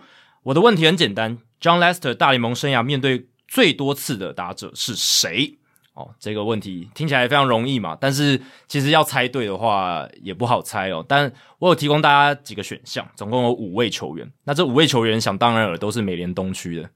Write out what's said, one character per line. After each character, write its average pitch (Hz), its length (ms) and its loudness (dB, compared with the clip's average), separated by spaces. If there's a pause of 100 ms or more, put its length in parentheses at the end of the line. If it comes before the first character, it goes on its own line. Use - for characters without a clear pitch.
(440)
我 135 100 -2
的 165 80 4
问 233 120 6
题 165 120 4
很 160 100 4
简 143 180 0
单： 113 240 -4 (220)
John 175 200 4
Lester 175 340 0
大 151 160 2
联 131 100 2
盟 120 160 -2
生 143 160 -4
涯 123 100 2
面 135 200 -2
对 131 260 0 (220)
最 196 240 4
多 139 200 -2
次 139 220 -6
的 92 160 -8
打 90 220 -10
者 - 200 -14
是 - 220 -6
谁？ - 600 -2 (360)
哦， - 160 -18 (100)
这 107 140 -8
个 107 100 -4
问 110 160 -2
题 92 340 -12
听 156 140 -6
起 143 60 0
来 123 140 2
非 135 80 2
常 139 120 4
容 117 200 2
易 135 120 -2
嘛， 82 200 -6
但 139 120 0
是 143 280 2 (280)
其 143 140 -4
实 135 80 0
要 156 140 4
猜 131 240 -2
对 123 180 -4
的 98 100 -4
话 95 520 -2 (140)
也 95 120 -10
不 98 120 -4
好 117 160 0
猜 95 280 -6
哦。 82 180 -6
但 143 240 2 (280)
我 180 100 4
有 165 60 6
提 143 120 0
供 151 140 2
大 151 80 6
家 143 320 6
几 107 140 -18
个 98 80 -8
选 - 200 -12
项， - 320 -10
总 104 140 -10
共 123 140 0
有 120 80 2
五 98 240 -6
位 117 140 0
球 85 280 -8
员。 67 120 -14 (160)
那 143 80 -4
这 156 120 2
五 127 80 0
位 151 140 6
球 123 180 2
员 110 140 0
想 101 180 0
当 117 200 2
然 110 100 2
尔 85 100 -4
都 104 140 -4
是 113 100 -4
美 92 140 -2
联 87 180 -6
东 95 200 -4
区 85 240 -10
的， 82 180 -10